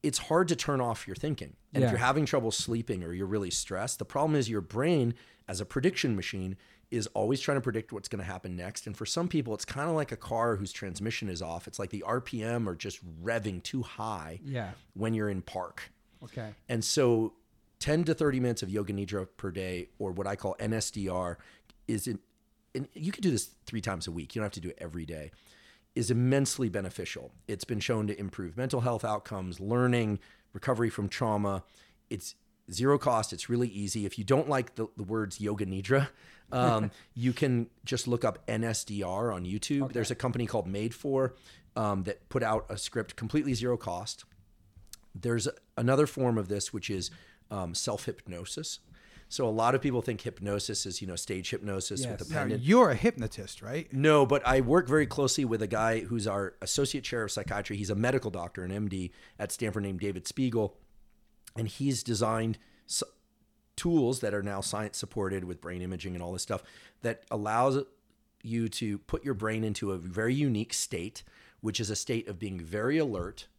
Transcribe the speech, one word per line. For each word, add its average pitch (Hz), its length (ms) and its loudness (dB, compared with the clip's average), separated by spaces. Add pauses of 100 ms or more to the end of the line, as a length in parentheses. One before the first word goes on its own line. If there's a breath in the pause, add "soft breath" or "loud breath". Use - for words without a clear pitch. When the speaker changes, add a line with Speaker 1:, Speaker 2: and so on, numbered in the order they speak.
Speaker 1:
it's 143 140 2
hard 170 320 4
to 170 80 4
turn 139 240 0
off 117 260 -2
your 92 80 -6
thinking. 143 400 -4 (180)
And 135 120 6
if - 20 4
Speaker 2:
Yeah. 117 40 4
Speaker 1:
you're 120 80 2
having 135 260 4
trouble 117 260 2
sleeping 117 500 -2
or 85 120 -6
you're 95 140 -2
really 98 240 0
stressed, 101 480 -4
the 95 60 -6
problem 151 320 2
is 117 120 2
your 107 120 0
brain, 123 520 2 (340 soft breath)
as 92 140 -4
a 101 40 -2
prediction 135 520 2
machine, 92 400 -4 (320 soft breath)
is 113 240 -2
always 110 260 2
trying 147 160 0
to 131 60 2
predict 110 320 -2
what's 101 160 -10
gonna 98 160 -6
happen 92 320 -8
next. 90 280 -8
And 104 120 -8
for 110 80 -6
some 175 240 -2
people, 117 240 0
it's 104 100 -6
kinda 147 300 -4
like 151 180 0
a 110 60 -6
car 113 400 0
whose 98 160 -6
transmission 101 560 -4
is 85 120 -6
off. 85 240 -6
It's - 140 -12
like 98 100 -4
the 98 140 -6
R 113 160 0
P 117 240 -6
M 117 240 0
are 87 80 -2
just - 240 -8 (240)
revving 104 400 -2
too 131 200 -4
high 92 600 -8
Speaker 2:
Yeah. 123 280 -6 (220)
Speaker 1:
when 110 200 0
you're 107 160 0
in 95 120 -2
park. - 480 -8 (320)
Speaker 2:
Okay. 110 320 -12 (140)
Speaker 1:
And 113 160 0
so 117 520 4 (440)
ten 156 240 2
to 160 100 2
thirty 143 280 2
minutes 120 200 2
of 92 80 -6
Yoga 104 220 -2
Nidra 98 340 -2 (120)
per 95 140 -6
day, 92 360 -4 (120)
or 98 120 -2
what 95 160 -2
I 101 80 -2
call 95 240 -4
N 110 140 0
S 95 180 -2
D 98 160 -4
R, 90 300 -2 (500 soft breath)
is 110 220 -2
in, 104 100 -4 (560)
and 135 180 -6
you 170 200 -4
can - 80 -8
do 185 100 4
this - 200 0 (140)
three 113 160 -4
times 92 240 -4
a 87 60 -6
week. 80 240 -8
You 110 60 -2
don't 104 60 0
have - 60 -4
to - 60 -10
do 85 100 -6
it - 80 -12
every 82 280 -6
day, 76 260 -10 (640 soft breath)
is 120 160 2
immensely 127 560 4
beneficial. 90 640 -6 (160)
It's 104 160 -6
been 107 160 -4
shown 107 280 0
to 101 120 -4
improve 92 380 -6
mental 127 240 0
health 117 240 0
outcomes, 95 560 -4
learning, 117 580 4 (320 soft breath)
recovery 117 380 0
from 101 180 -2
trauma. 104 560 0 (460 soft breath)
It's - 260 -8 (340)
zero 127 280 4
cost. 113 340 2
It's - 180 -8
really 120 200 2
easy. 101 360 -2
If - 140 -4
you 101 60 -4
don't 139 240 4
like 131 260 0
the, 110 120 -2 (100)
the 110 60 -6
words 104 380 -2
Yoga 104 240 0
Nidra, 98 440 2 (440 soft breath)
um, 117 380 4 (120)
Speaker 2:
<laughs> - 100 -20
Speaker 1:
you 120 200 2
can 120 360 2 (140)
just - 240 -2
look 120 160 2
up 107 240 0
N 113 160 0
S 113 220 0
D 101 180 -4
R 101 300 0
on 90 100 -4
YouTube. 107 420 0
Speaker 2:
Okay. 127 80 -6
Speaker 1:
There's 117 180 0
a 117 40 0
company 120 300 0
called 101 220 0
Made 104 260 -2
For, 131 400 0 (420 soft breath)
um, 104 280 2
that - 260 -6
put 131 140 0
out 110 260 0
a 98 80 -6
script - 400 -4
completely 143 380 0
zero 120 200 2
cost. 95 480 -6 (920)
There's 117 340 0 (300)
another 135 300 6
form 123 300 2
of 98 100 0
this, 101 240 -2
which 104 180 -6
is, 95 220 -2 (380 soft breath)
um, 92 260 -4
self-hypnosis. - 1040 -6 (480 soft breath)
So 127 200 0
a - 20 2
lot 113 260 4
of 131 60 4
people 123 200 0
think 110 200 -2
hypnosis 101 640 -2
is, 92 160 -6
you 98 60 -6
know, 87 80 -6
stage 92 360 -4
hypnosis 101 540 -4
with 107 140 -6
Speaker 2:
Yes. - 80 -8
Speaker 1:
the - 60 -6
Speaker 3:
Now, - 80 0
Speaker 1:
pendant. 107 220 0
Speaker 3:
you're 208 280 10
a 120 40 2
hypnotist, 110 640 -2
right? 123 320 -8
Speaker 1:
No, 147 320 10
but 135 200 4
I 127 160 6
work 156 280 6
very 151 180 6
closely 139 380 2
with 113 160 2
a 107 60 0
guy 113 340 2
who's 110 260 -2
our 98 340 -2
associate 135 440 0
chair 117 180 -2
of 101 80 -4
psychiatry. 101 460 -4
He's 101 120 -2
a 104 60 2
medical 120 360 2
doctor, 90 320 -8
an 90 100 -6
M 104 160 -2
D 92 220 -4 (280 soft breath)
at 104 140 -4
Stanford 107 300 -2
named 95 180 -4
David 95 260 -4
Spiegel. 117 500 0 (760)
And 113 120 -2
he's 139 360 -2
designed 113 540 0 (320 soft breath)
s-, - 140 -2 (760)
tools 135 420 4
that 104 140 0
are 101 100 0
now 98 180 -4
science 104 360 -4
supported 95 480 -4
with 87 160 -8
brain 90 200 -8
imaging 90 320 -6
and 87 100 -6
all 87 100 -6
this 92 100 -6
stuff 95 200 -4 (380 soft breath)
that 113 300 -4
allows 117 520 2 (600)
you 113 240 0
to 107 320 -4
put - 240 -6
your 139 100 -2
brain 110 300 0
into 104 280 -2
a 95 60 -2
very 95 360 0
unique 127 400 0
state, - 500 -4 (380 soft breath)
which 107 180 -2
is 104 100 -2
a 104 60 -2
state 117 320 -2
of 101 120 -8
being 95 200 -6
very 104 380 0
alert 101 500 -2 (120)